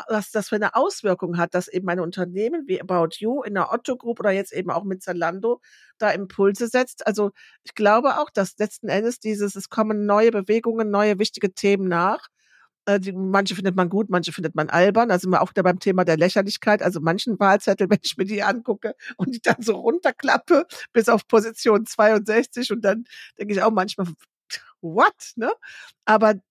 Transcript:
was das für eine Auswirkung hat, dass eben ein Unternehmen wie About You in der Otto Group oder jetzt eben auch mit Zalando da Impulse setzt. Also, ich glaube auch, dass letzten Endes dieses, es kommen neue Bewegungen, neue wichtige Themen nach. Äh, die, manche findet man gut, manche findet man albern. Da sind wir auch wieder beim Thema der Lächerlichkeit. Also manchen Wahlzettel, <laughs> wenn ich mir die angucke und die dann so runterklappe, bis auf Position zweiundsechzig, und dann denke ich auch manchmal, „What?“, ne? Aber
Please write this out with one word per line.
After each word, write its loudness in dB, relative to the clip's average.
was -4
das -4
für -2
eine -2
Auswirkung -2
hat, -2
dass -2
eben -4
ein -2
Unternehmen -4
wie -4
About 0
You -4
in -8
der -2
Otto -4
Group -8
oder 0
jetzt -4
eben -6
auch -4
mit -8
Zalando -4
da 0
Impulse 0
setzt. -2
Also, -2
ich -20
glaube 4
auch, -2
dass -2
letzten -6
Endes -2
dieses, -4
es -14
kommen -2
neue 4
Bewegungen, 0
neue 2
wichtige -2
Themen 0
nach. 0
Äh, 2
die, -8
manche -2
findet -2
man 2
gut, -2
manche -2
findet -6
man -2
albern. 4
Da 2
sind -2
wir 4
auch -4
wieder 0
beim 2
Thema 2
der 2
Lächerlichkeit. 2
Also -2
manchen -2
Wahlzettel, 2
<laughs> 4
wenn 4
ich -6
mir 0
die -4
angucke -4
und -4
die -12
dann 2
so -2
runterklappe, 0
bis 2
auf 2
Position 2
zweiundsechzig, 2
und -6
dann 0
denke -4
ich 0
auch 4
manchmal, -2
„What?“, 0
ne? -2
Aber 4